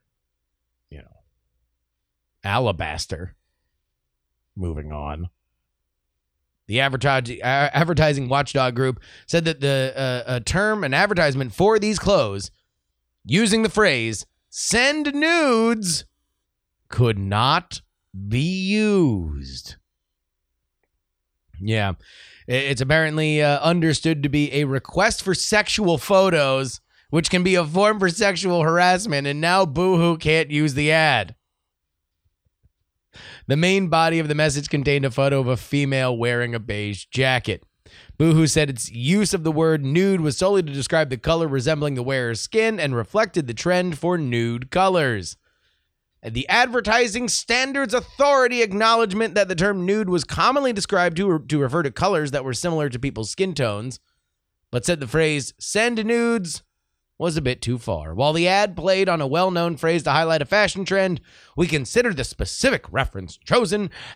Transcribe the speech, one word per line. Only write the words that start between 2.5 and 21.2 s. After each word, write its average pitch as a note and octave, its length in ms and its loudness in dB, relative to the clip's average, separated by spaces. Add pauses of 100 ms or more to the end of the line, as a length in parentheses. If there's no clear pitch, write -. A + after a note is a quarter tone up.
Moving D2+ 360 -8
on. D2+ 360 -8 (1400)
The G#2+ 120 0
advertise-, C3 500 0
uh, C3 440 0
advertising D3+ 560 2
watchdog C3 440 0
group C3 280 -2 (260)
said E3+ 180 0
that D#3 140 -2
the, C3+ 360 0
uh, B2+ 420 -4
a - 20 -2
term, G3+ 460 -2
an C3 80 -2
advertisement D3+ 600 2
for G#3+ 240 4
these G#3 220 0
clothes A#2 520 0 (760)
using G#3+ 380 2
the G#3+ 60 0
phrase B2+ 560 0 (240)
"send C#4+ 640 -2
nudes" A#3 920 2 (840)
could A2+ 320 0
not A#2 640 -2 (480)
be A#2 100 0
used. D#3+ 1400 0 (1800)